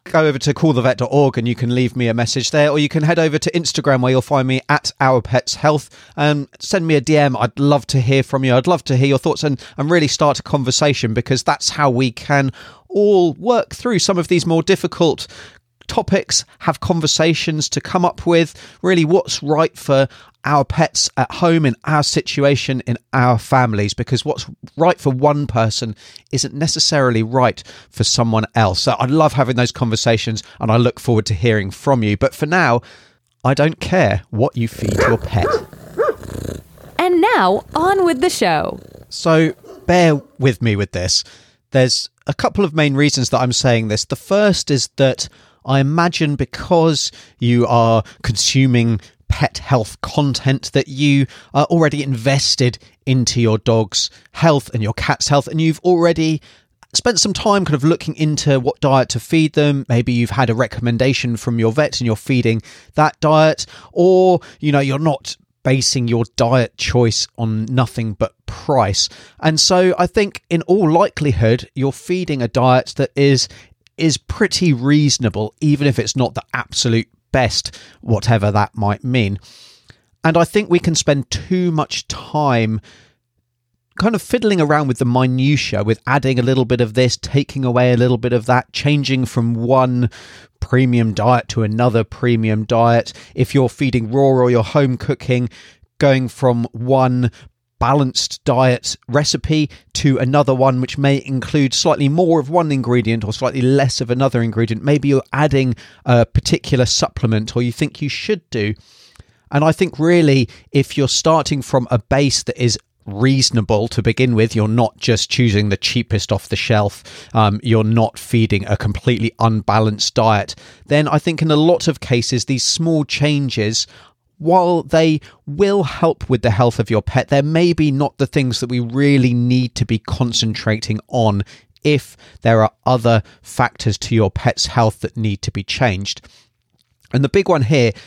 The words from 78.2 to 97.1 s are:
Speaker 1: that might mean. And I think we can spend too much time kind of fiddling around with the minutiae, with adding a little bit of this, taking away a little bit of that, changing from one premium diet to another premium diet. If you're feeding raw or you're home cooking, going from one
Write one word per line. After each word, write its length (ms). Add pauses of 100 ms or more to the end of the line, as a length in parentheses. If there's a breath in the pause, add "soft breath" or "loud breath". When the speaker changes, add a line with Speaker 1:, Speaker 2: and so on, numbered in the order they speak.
Speaker 1:
that 260
might 280
mean. 340 (840 soft breath)
And 120
I 60
think 260
we 120
can 160
spend 340
too 400
much 380
time 720 (1160 soft breath)
kind 200
of 60
fiddling 380
around 280
with 100
the 60
minutiae, 800
with 240
adding 320
a 20
little 220
bit 160
of 140
this, 220
taking 480
away 280
a 40
little 220
bit 140
of 140
that, 260
changing 540
from 280
one 560 (480 loud breath)
premium 560
diet 360
to 120
another 400
premium 640
diet. 480 (240 loud breath)
If 180
you're 140
feeding 420
raw 120
or 280
you're 140
home 320
cooking, 520 (500 loud breath)
going 280
from 460
one 580 (500 loud breath)